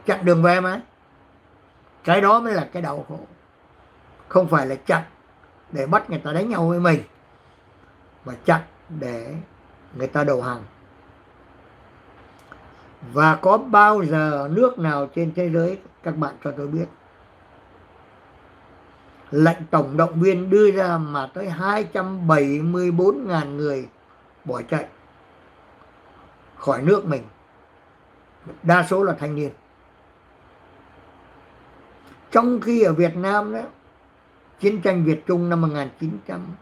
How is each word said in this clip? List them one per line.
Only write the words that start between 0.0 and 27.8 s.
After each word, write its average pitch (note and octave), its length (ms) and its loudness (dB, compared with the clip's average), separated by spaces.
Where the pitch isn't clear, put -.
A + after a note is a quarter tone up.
chặn F#3+ 200 0
đường E3+ 180 6
về F3+ 180 6
mà. F#3 200 -4
Cái F#3 180 4
đó G#3 180 6
mới A#3 140 -4
là D#3+ 200 -4
cái F3 80 -8
đau D3 260 -8
khổ. D#3 120 -14
Không F#3 200 4
phải D3 200 2
là C3+ 80 -4
chặn E3 280 0
để C#3 160 -4
bắt G3+ 220 0
người D#3 100 -6
ta D3+ 140 -8
đánh F3+ 160 -2
nhau E3+ 200 0
với F3 100 0
mình, D#3+ 220 2
mà B2+ 80 -14
chặn D#3+ 160 4
để C3 460 -10
người B2+ 120 -6
ta D3 160 0
đầu C3+ 180 0
hàng. B2 220 -8
Và D#3 220 6
có G3 220 4
bao G#3+ 480 4
giờ D3+ 460 -2
nước B3 280 2
nào D3 360 -2
trên E3 200 -4
thế F3 140 -2
giới, E3+ 300 -2
các D#3 140 -6
bạn C#3 260 -4
cho D3 140 -6
tôi C#3+ 100 -8
biết, D#3+ 180 -4
lệnh D#3+ 260 4
tổng C#3+ 260 0
động E3 240 2
viên F#3 280 2
đưa G3+ 220 6
ra F#3 260 0
mà D3 360 -6
tới F#3+ 160 -10
hai G3 340 -2
trăm F#3 440 -4
bảy D3 320 2
mươi F3 320 -2
bốn G3+ 360 2
ngàn D3 300 -4
người C#3 300 -4
bỏ B2 160 -8
chạy C#3+ 240 -6
khỏi B2+ 220 -2
nước G3+ 240 2
mình, C3+ 180 -4